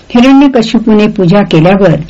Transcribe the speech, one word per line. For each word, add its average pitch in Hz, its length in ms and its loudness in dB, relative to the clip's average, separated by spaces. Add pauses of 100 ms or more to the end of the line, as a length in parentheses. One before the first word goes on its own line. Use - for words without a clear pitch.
हिरण्यकशिपूने 247 960 0
पूजा 202 360 0
केल्यावर 180 540 0 (140)